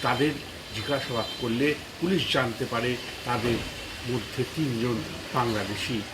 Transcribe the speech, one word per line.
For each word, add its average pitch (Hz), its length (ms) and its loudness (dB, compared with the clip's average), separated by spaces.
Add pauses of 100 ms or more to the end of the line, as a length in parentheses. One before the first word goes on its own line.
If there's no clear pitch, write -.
তাদের 131 280 4 (420)
জিজ্ঞাসাবাদ 120 540 0 (120)
করলে 123 260 2 (340)
পুলিশ 175 220 4 (120)
জানতে 123 380 2
পারে 120 180 2 (380)
তাদের 117 300 4 (520)
মধ্যে 123 320 -2 (120)
তিনজন 123 420 2 (400)
বাংলাদেশি। 107 640 0 (160)